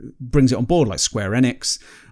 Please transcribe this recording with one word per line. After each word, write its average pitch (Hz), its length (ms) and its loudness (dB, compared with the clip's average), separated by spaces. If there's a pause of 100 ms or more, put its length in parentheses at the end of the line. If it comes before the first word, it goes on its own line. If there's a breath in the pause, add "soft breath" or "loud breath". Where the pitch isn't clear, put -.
(200)
brings 131 300 2
it 110 80 0
on 123 60 -2
board, 160 240 2
like 90 100 -6
Square 101 320 -4
Enix, 123 480 0 (340 loud breath)